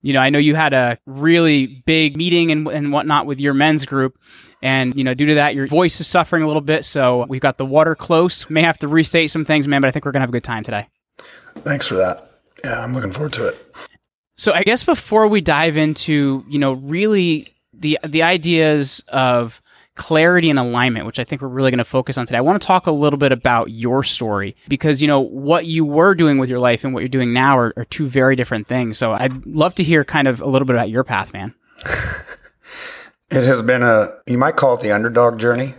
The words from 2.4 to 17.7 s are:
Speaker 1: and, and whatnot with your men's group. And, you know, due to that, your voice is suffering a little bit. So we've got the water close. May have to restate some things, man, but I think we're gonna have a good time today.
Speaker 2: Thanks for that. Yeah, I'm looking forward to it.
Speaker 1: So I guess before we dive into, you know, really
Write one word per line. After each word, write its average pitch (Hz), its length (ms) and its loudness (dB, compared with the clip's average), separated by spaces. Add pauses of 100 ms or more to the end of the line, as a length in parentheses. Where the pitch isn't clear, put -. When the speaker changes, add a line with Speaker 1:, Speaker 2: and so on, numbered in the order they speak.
Speaker 1:
and, 151 160 -2
and 147 260 -4
whatnot 147 340 0
with 139 140 -8
your 143 140 0
men's 151 300 2
group. 135 340 -4 (420)
And, 131 360 -2
you 135 80 -2
know, 127 100 -2
due 143 120 0
to 151 100 4
that, 143 180 2
your 135 140 -4
voice 165 320 2
is - 80 0
suffering 170 340 2
a 156 60 0
little 151 140 -2
bit. 151 220 -2
So 123 440 0
we've 131 120 -6
got 135 180 0
the 135 80 -4
water 156 280 4
close. 170 560 0
May 156 120 2
have 165 180 2
to 147 80 -6
restate 160 420 2
some 160 140 -2
things, 147 240 0
man, 143 140 2
but 135 40 2
I 131 60 0
think 151 120 -6
we're 143 80 -4
gonna 131 120 0
have 120 60 -4
a - 20 -6
good 120 100 -2
time 113 220 -8
today. 104 240 -8 (680)
Speaker 2:
Thanks 139 280 -4
for - 80 -6
that. 92 340 -2 (360)
Yeah, 131 180 -6
I'm 123 100 -8
looking 110 200 -6
forward 147 220 -8
to 113 120 -4
it. - 260 -8 (640)
Speaker 1:
So - 160 0
I 170 120 0
guess 226 180 0
before 220 460 2
we 208 120 2
dive 156 360 0
into, 147 720 -2
you 147 100 -4
know, 139 140 0
really 165 720 0 (260)